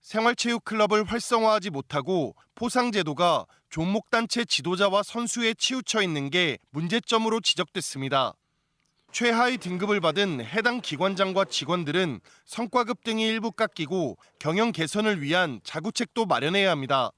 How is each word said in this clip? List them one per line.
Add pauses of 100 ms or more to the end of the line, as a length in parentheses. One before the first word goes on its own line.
생활체육클럽을
활성화하지
못하고 (180)
포상제도가 (260)
종목단체
지도자와
선수에
치우쳐
있는
게 (120)
문제점으로
지적됐습니다. (760)
최하위
등급을
받은
해당
기관장과
직원들은 (240)
성과급
등이
일부
깎이고 (220)
경영
개선을
위한
자구책도
마련해야
합니다.